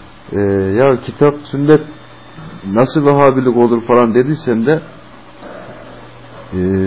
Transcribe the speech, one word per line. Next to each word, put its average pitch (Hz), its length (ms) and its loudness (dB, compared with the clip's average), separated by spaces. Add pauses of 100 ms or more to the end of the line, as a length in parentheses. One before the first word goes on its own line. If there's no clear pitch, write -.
(320)
E, 98 80 -4 (400)
ya 131 200 2
kitap 147 340 0 (100)
sünnet 147 360 2 (840)
nasıl 131 400 0
Vehhabilik 131 500 2
olur 117 300 2
falan 120 280 2
dediysem 127 520 -2
de, 156 160 0 (1700)
e, 92 60 -8 (280)